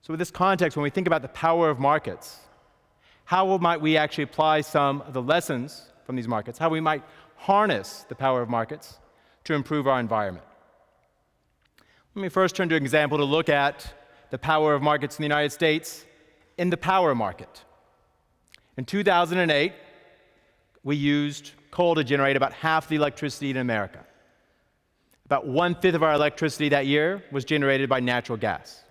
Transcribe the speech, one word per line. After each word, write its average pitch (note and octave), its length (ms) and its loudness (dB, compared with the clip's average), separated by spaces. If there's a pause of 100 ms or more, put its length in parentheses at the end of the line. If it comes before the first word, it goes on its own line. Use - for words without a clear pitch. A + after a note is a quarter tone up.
So D#3+ 100 -10
with D#3+ 60 -8
this F3 120 -6
context, F3+ 460 0
when D3 60 -2
we C#3+ 60 -2
think F3+ 180 -2
about E3 140 2
the C3 80 -12
power E3 400 2
of C3+ 100 -2
markets, C#3 600 -2 (880)
how F#3+ 300 2
might E3+ 240 2
we D#3 160 2
actually D3+ 280 0
apply D#3 360 2
some C#3+ 400 0
of C3+ 120 -16
the B2+ 80 -4
lessons C#3+ 680 -2 (160)
from B2+ 120 -10
these A#2+ 120 -6
markets, A2+ 320 -6
how E3 100 0
we D#3+ 100 -2
might D#3 240 -2 (340)
harness G3 720 0
the - 60 -14
power C3 300 0
of A2+ 60 -6
markets A#2 500 -6 (460)
to D#3+ 100 -2
improve C#3+ 320 -2
our C3 120 4
environment? G#2+ 460 -4 (1700)
Let G3+ 80 -8
me F#3+ 80 -4
first F#3 260 0
turn F3+ 140 -2
to E3 60 2
an D#3 80 2
example D3 340 2
to D3 60 2
look D3+ 260 0
at C#3+ 420 0 (380)
the C3 80 -8
power D#3 380 2
of C#3 80 -2
markets D3 340 0
in D3+ 60 -4
the - 20 -2
United D3 260 0
States D#3 540 -2 (540)
in F3 100 0
the F3 80 0
power F3 380 2
market. G2+ 480 -8 (1120)
In C3 80 -8
two G3 180 -4
thousand F3 360 2
and F3 100 2
eight, D#3 240 2 (1080)
we C#3+ 120 -2
used D3 580 -2 (180)
coal F3 240 2
to D#3 80 2
generate C#3 320 2
about C3+ 180 2
half D#3+ 340 0
the D#3 80 -2
electricity C#3+ 540 -2
in C3 80 -4
America. A2 480 -2 (1200)
About C#3+ 220 -2
one-fifth E3+ 480 0
of D#3+ 80 2
our D#3 100 4
electricity D3 560 0
that C#3 160 2
year D#3 460 0
was C#3 120 -6
generated C#3 460 0
by C3 120 2
natural B2 360 -2
gas. - 540 -6